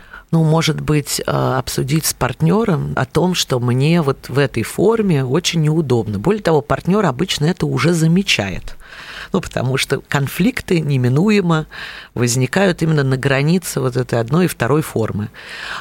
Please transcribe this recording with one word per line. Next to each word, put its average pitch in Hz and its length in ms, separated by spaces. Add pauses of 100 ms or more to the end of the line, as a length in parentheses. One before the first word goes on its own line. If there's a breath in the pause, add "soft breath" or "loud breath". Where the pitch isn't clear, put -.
(300 loud breath)
Ну, 165 140
может 156 360
быть, 143 460
э, - 60 (260)
обсудить 143 480
с - 80
партнером 156 800
о 131 100
том, 175 280
что 131 240
мне 135 440
вот 135 260
в 120 100
этой 131 240
форме 190 640
очень 156 380
неудобно. 127 560
Более 196 240
того, 160 180
партнер 175 460
обычно 139 400
это 170 200
уже 135 260
замечает. 160 840 (560 loud breath)
Ну, 190 80
потому 127 360
что 139 240
конфликты 170 800
неминуемо 156 840 (480 loud breath)
возникают 131 680
именно 160 200
на 131 140
границе 143 640
вот 127 160
этой 127 240
одной 139 240
и 170 40
второй 135 340
формы. 104 460 (520 loud breath)